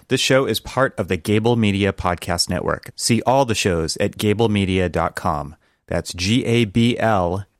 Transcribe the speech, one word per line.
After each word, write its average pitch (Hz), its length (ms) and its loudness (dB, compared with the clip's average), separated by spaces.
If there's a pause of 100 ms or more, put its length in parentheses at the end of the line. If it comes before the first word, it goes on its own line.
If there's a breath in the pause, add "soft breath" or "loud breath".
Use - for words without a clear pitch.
This 135 120 0
show 135 240 2
is 107 160 -2
part - 380 -2
of 95 100 -4
the 95 80 0
Gable 110 400 2
Media 98 360 2
Podcast 87 580 -4
Network. - 440 -4
See - 280 0
all 131 240 2
the 110 80 -2
shows 82 420 -2
at 101 220 -2
gable 107 300 2
media 92 400 2
dot 82 280 -2
com. 73 400 -4 (300)
That's - 260 -4
G 95 320 0
A 117 220 2
B 117 320 0
L 98 480 0 (140)